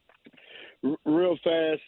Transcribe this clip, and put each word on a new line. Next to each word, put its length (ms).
R-, 200
real 400
fast, 440